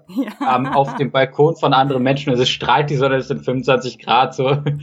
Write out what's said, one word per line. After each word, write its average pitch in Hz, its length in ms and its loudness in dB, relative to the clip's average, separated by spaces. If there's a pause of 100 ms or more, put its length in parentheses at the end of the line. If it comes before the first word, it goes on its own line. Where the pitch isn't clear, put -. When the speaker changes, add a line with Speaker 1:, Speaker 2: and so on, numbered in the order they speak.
Speaker 1:
Ja. 214 480 -4
Speaker 2:
ähm, 127 100 0
auf 139 300 -2
dem 120 160 -4
Balkon 147 440 2
von 147 180 0
anderen 135 280 2
Menschen. 139 320 0
Es 123 160 2
strahlt 143 400 0
die 151 60 -2
Sonne, 135 220 2
es 127 100 -6
sind 120 180 -6
fünfundzwanzig 127 540 0
Grad, 123 340 2
so. 139 240 0 (260)